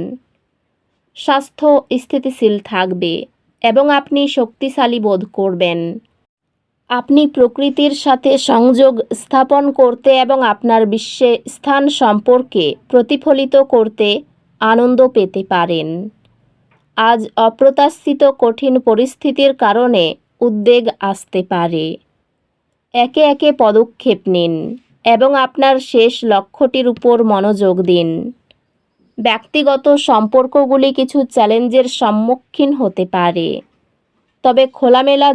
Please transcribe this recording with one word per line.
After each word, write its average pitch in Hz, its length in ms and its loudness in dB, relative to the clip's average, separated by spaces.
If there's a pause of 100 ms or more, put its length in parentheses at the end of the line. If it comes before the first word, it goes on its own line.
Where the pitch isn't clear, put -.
(1160)
স্বাস্থ্য 277 500 -4 (280)
স্থিতিশীল 254 600 -2 (100)
থাকবে 185 480 -4 (480)
এবং 233 300 2
আপনি 285 360 -2
শক্তিশালী 247 720 -4
বোধ 202 220 -2 (120)
করবেন। 180 460 -2 (1080)
আপনি 247 380 0
প্রকৃতির 285 680 0
সাথে 269 360 0 (100)
সংযোগ 247 520 2 (220)
স্থাপন 269 560 0
করতে 247 400 0 (100)
এবং 262 220 0
আপনার 226 420 0
বিশ্বে 226 460 -2 (160)
স্থান 277 360 -4 (120)
সম্পর্কে 247 680 0 (220)
প্রতিফলিত 269 680 0 (120)
করতে 220 400 0 (540)
আনন্দ 240 380 2 (140)
পেতে 190 300 -2
পারেন। 170 440 -4 (1120)
আজ 226 240 2 (160)
অপ্রত্যাশিত 277 840 0 (180)
কঠিন 247 400 0
পরিস্থিতির 262 760 0
কারণে 220 460 0 (380)
উদ্বেগ 233 420 2 (180)
আসতে 196 480 -6
পারে। 170 360 -4 (1080)
একে 254 320 0
একে 294 280 2
পদক্ষেপ 226 720 0
নিন 175 260 0 (520)
এবং 233 320 2
আপনার 269 380 0 (100)
শেষ 240 280 2 (120)
লক্ষ্যটির 240 600 -2
উপর 240 360 0
মনোযোগ 202 520 0 (100)
দিন। 175 240 0 (1080)
ব্যক্তিগত 269 680 -2 (160)
সম্পর্কগুলি 262 920 0
কিছু 262 240 -4 (140)
চ্যালেঞ্জের 240 640 0
সম্মুখীন 240 800 -2
হতে 196 320 -4
পারে, 175 420 -2 (960)
তবে 254 280 2
খোলামেলা 277 640 2